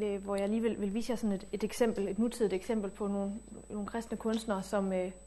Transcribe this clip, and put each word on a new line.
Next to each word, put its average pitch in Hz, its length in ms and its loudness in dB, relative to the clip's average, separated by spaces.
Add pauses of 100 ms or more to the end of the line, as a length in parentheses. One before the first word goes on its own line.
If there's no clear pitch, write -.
øh, 202 220 -2
hvor 202 120 -2
jeg 196 140 2
lige 226 120 2
vil, 220 200 0
vil 196 120 0
vise 226 180 0
jer 220 60 0
sådan 202 180 2
et, - 160 -4
et 208 120 -2
eksempel, 208 440 2
et 196 120 0
nutidigt 226 340 4
eksempel 196 380 0
på 208 160 -2
nogle, 202 260 0 (360)
nogle 208 180 -4
kristne 226 300 -4
kunstnere, 220 460 0
som, 190 300 2
øh, 185 180 0 (160)